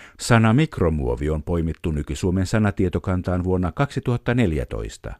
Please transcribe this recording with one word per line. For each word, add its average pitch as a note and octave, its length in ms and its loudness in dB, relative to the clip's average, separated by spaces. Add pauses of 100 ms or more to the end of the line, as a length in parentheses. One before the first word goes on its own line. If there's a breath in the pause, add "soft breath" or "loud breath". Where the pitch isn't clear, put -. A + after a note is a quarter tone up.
(200 loud breath)
Sana A2+ 340 4
mikromuovi D2+ 760 0
on D#2 140 -2
poimittu E2 480 -2
Nyky-Suomen E2+ 540 -2
sanatietokantaan F#2 1000 0
vuonna F2+ 280 0
kaksituhatta - 600 -2
neljätoista. C2+ 880 -2